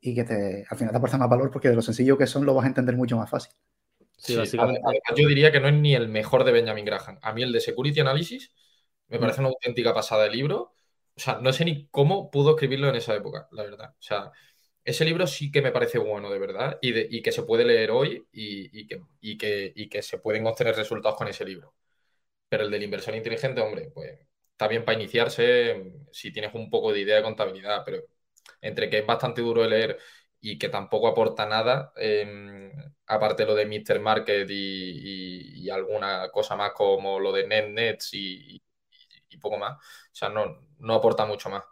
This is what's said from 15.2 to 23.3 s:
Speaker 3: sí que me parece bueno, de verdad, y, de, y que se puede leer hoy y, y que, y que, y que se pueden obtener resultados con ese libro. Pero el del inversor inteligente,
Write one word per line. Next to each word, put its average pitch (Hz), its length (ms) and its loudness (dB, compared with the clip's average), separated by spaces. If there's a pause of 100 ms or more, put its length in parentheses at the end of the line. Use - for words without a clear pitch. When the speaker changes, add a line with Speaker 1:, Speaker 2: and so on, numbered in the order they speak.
Speaker 3:
sí 143 240 -6
que 143 100 4
me 131 100 0
parece 120 260 0
bueno, 104 340 -2
de 98 80 -2
verdad, 98 420 -4
y, 123 100 0
de, 110 180 0
y 117 120 -8
que 117 100 0
se 113 120 -4
puede 117 220 4
leer 110 260 4
hoy 147 400 0
y, 104 500 -12
y 107 60 -18
que, 95 140 -12 (200)
y 107 160 -10
que, 101 380 -4
y 104 140 -12
que 104 140 -6
se - 160 -10
pueden 110 280 -2
obtener 113 280 0
resultados 107 420 -2
con 107 100 -6
ese 101 180 -8
libro. 92 300 -16 (720)
Pero 107 160 -2
el 101 60 -4
del 104 120 -4
inversor 104 320 -8
inteligente, 117 460 -4